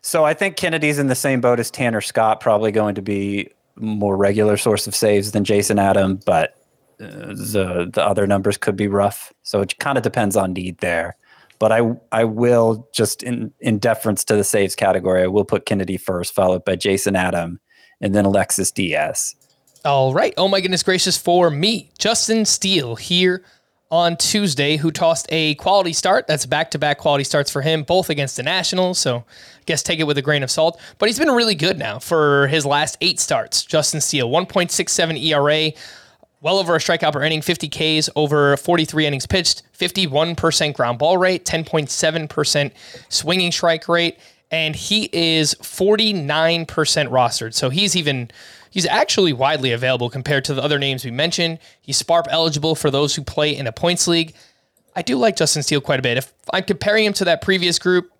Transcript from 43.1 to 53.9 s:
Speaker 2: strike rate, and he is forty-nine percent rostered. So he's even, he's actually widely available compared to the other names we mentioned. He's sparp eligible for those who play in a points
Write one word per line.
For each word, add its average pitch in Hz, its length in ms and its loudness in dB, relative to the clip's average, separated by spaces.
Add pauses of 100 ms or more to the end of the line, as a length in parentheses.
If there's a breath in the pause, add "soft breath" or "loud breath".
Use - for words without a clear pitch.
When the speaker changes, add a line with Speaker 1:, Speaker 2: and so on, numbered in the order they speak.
Speaker 2:
strike 160 360 0
rate, 170 300 0 (320 soft breath)
and 156 260 -2
he - 380 -2
is 160 480 2
forty-nine 170 1040 0
percent 151 440 -2
rostered. 117 440 0
So 131 160 -2
he's 175 260 0
even, 139 340 -2 (400 loud breath)
he's - 160 -2
actually 185 480 2
widely 131 380 0
available 123 380 -2
compared 135 360 -2
to 147 80 -4
the 135 80 -4
other 147 160 0
names 135 260 -4
we 127 60 -8
mentioned. 165 480 -2 (240 soft breath)
He's - 160 -4
sparp 170 320 2
eligible 160 460 0
for 139 160 0
those 139 240 0
who 147 80 -8
play 151 320 -2
in 139 100 -8
a 113 60 -4
points 170 360 -2